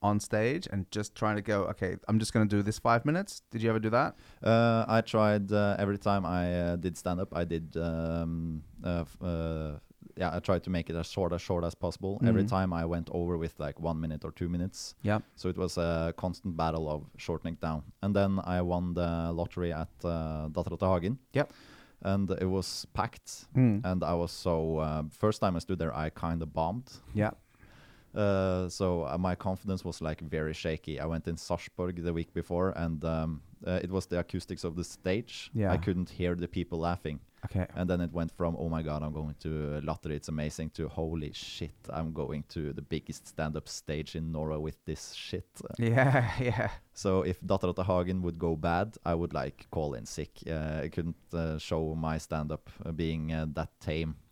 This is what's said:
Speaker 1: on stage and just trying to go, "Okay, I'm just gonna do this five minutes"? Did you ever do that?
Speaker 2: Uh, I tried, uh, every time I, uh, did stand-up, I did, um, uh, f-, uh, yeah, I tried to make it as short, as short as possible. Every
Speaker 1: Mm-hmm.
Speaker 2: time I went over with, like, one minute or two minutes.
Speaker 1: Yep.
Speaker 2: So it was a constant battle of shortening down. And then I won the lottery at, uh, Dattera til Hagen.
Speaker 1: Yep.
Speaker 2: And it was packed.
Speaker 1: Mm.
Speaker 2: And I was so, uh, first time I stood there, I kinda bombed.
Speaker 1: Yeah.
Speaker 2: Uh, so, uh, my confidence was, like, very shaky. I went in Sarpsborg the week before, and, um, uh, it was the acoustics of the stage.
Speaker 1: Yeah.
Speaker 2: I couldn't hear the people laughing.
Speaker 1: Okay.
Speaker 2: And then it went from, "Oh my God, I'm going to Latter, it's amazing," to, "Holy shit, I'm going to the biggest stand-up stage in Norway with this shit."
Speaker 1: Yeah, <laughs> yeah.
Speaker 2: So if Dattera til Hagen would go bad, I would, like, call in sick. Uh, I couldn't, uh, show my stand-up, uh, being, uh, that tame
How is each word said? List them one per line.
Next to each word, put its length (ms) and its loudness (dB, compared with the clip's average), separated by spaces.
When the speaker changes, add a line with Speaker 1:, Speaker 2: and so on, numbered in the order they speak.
Speaker 1:
on 200 2
stage 520 0
and 200 -2
just 240 -4
trying 200 2
to 60 -2
go, 280 2
"Okay, 260 -2
I'm 140 6
just 120 0
gonna 140 6
do 60 6
this 160 -2
five 260 4
minutes"? 460 -2
Did 120 -6
you 80 4
ever 100 4
do 100 2
that? 240 4
Speaker 2:
Uh, 420 6
I 140 4
tried, 520 4
uh, 260 6
every 200 2
time 260 2
I, 180 2
uh, 160 2
did 200 -2
stand-up, 380 -2
I 100 0
did, 320 -2
um, 880 0
uh, 160 0
f-, 220 -8
uh, 560 -2
yeah, 200 0
I 40 -2
tried 240 2
to 60 -4
make 200 0
it 60 -4
as 140 -2
short, 220 0
as 100 0
short 220 0
as 100 -2
possible. 380 -4
Every 200 6
Speaker 1:
Mm-hmm. 140 0
Speaker 2:
time 160 2
I 20 0
went 260 -2
over 280 0
with, 200 -4
like, 220 -6
one 200 0
minute 240 -4
or 80 -8
two 160 -4
minutes. 540 -4
Speaker 1:
Yep. 200 2
Speaker 2:
So 140 -4
it 80 -2
was 220 -2
a 380 2
constant 400 -4
battle 320 0
of 140 -4
shortening 440 -4
down. 220 -2
And 120 2
then 300 4
I 180 2
won 320 0
the 380 0
lottery 400 -2
at, 160 -4
uh, 480 -2
Dattera 260 -2
til 160 4
Hagen. 240 0
Speaker 1:
Yep. 200 2
Speaker 2:
And 280 2
it 180 0
was 440 -2
packed. 600 -6
Speaker 1:
Mm. 300 6
Speaker 2:
And 180 0
I 120 2
was 180 0
so, 460 0
uh, 320 0
first 300 0
time 160 2
I 40 -2
stood 180 -2
there, 160 -2
I 40 -4
kinda 360 -2
bombed. 440 -2
Speaker 1:
Yeah. 180 2
Speaker 2:
Uh, 540 2
so, 380 0
uh, 120 -2
my 180 2
confidence 480 -4
was, 180 -6
like, 180 -2
very 320 -2
shaky. 460 -4
I 80 -4
went 220 -2
in 80 -2
Sarpsborg 640 -4
the 100 0
week 220 -2
before, 420 0
and, 280 -2
um, 380 0
uh, 160 2
it 80 -4
was 160 -2
the 120 0
acoustics 460 -4
of 100 -4
the 100 -2
stage. 680 -4
Speaker 1:
Yeah. 180 2
Speaker 2:
I 40 4
couldn't 340 0
hear 240 0
the 140 -2
people 300 -4
laughing. 420 -2
Speaker 1:
Okay. 300 -2
Speaker 2:
And 140 0
then 140 2
it 100 -2
went 200 -2
from, 260 0
"Oh 100 -2
my 140 0
God, 200 -2
I'm 100 -4
going 280 -6
to 420 -2
Latter, 300 -4
it's 160 -6
amazing," 420 -4
to, 180 -4
"Holy 440 -4
shit, 420 -10
I'm 240 -4
going 360 -4
to 260 -4
the 80 -8
biggest 460 -8
stand-up 400 -4
stage 460 -6
in 160 -4
Norway 280 -2
with 260 -6
this 300 -8
shit." 320 -8
Speaker 1:
Yeah, 580 6
<laughs> 40 0
yeah. 300 0
Speaker 2:
So 300 4
if 180 -2
Dattera 340 2
til 100 -2
Hagen 380 2
would 160 -2
go 180 2
bad, 500 0
I 80 2
would, 180 0
like, 380 -4
call 240 -2
in 100 -10
sick. 420 -10
Uh, 380 -2
I 40 -4
couldn't, 280 -4
uh, 260 0
show 360 -2
my 240 0
stand-up, 500 -6
uh, 80 -4
being, 400 -2
uh, 220 0
that 160 -4
tame 360 -2